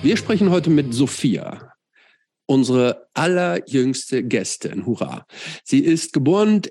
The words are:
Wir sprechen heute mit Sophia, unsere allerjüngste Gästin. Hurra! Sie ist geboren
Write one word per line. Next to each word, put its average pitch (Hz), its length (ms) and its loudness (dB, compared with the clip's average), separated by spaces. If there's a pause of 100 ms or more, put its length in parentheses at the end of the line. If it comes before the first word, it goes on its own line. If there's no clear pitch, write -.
Wir - 80 2
sprechen 202 320 0
heute 170 220 2
mit 139 200 2
Sophia, - 800 -2 (760)
unsere 127 680 2
allerjüngste 139 1080 -2
Gästin. 98 640 -6
Hurra! - 400 -6 (360)
Sie 135 220 2
ist 165 280 0
geboren 196 580 2